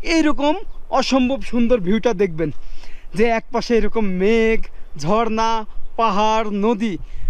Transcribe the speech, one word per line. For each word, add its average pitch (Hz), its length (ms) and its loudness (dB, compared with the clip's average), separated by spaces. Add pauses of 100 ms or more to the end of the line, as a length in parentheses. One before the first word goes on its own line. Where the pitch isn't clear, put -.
(140)
এইরকম 302 400 2 (460)
অসম্ভব 254 380 0 (140)
সুন্দর 233 340 4
ভিউটা 220 260 2 (100)
দেখবেন, 160 280 -2 (680)
যে 208 80 4 (140)
একপাশে 220 420 -4
এরকম 220 240 2 (180)
মেঘ, 220 380 2 (440)
ঝর্ণা, 220 460 0 (500)
পাহাড়, 220 460 2 (200)
নদী 220 280 -2 (360)